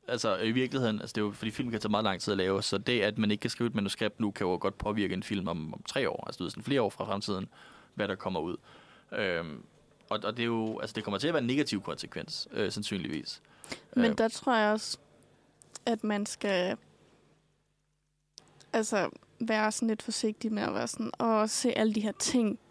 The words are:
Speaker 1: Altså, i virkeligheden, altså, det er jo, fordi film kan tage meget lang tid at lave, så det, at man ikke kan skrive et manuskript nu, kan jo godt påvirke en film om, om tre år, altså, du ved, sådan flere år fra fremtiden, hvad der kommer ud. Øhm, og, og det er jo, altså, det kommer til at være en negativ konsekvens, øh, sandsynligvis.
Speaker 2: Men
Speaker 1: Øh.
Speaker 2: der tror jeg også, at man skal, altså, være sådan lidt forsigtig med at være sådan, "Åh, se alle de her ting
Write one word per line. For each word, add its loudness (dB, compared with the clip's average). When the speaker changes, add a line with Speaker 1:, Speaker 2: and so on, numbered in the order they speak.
Speaker 1:
Altså, 0
i 2
virkeligheden, 2
altså, -10
det 2
er 2
jo, -2
fordi -4
film -4
kan -2
tage -2
meget 4
lang 2
tid 0
at 2
lave, 2
så 0
det, 2
at 2
man 4
ikke 0
kan -2
skrive -2
et -2
manuskript -2
nu, 0
kan -2
jo 2
godt -2
påvirke 0
en -4
film -2
om, -4
om -12
tre 0
år, -6
altså, -10
du -4
ved, -4
sådan -12
flere 2
år 2
fra -6
fremtiden, -2
hvad 0
der 0
kommer -4
ud. -4
Øhm, -2
og, 0
og -2
det 0
er 2
jo, 0
altså, -6
det -4
kommer -2
til 0
at 2
være 2
en 0
negativ 2
konsekvens, -8
øh, 0
sandsynligvis. -4
Speaker 2:
Men 4
Speaker 1:
Øh. -2
Speaker 2:
der 4
tror 0
jeg 6
også, -2
at 0
man 0
skal, 0
altså, 4
være 2
sådan 0
lidt 2
forsigtig 0
med 0
at 0
være 0
sådan, -4
"Åh, 4
se 2
alle 4
de 0
her 0
ting 2